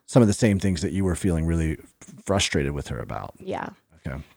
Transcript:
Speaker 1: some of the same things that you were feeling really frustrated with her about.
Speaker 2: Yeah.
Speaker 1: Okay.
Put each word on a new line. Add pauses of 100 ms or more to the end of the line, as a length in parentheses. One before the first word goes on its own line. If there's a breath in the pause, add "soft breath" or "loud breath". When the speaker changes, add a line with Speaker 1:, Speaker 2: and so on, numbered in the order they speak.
Speaker 1:
some
of
the
same
things
that
you
were
feeling
really (460)
frustrated
with
her
about.
Speaker 2:
Yeah. (360)
Speaker 1:
Okay. (200)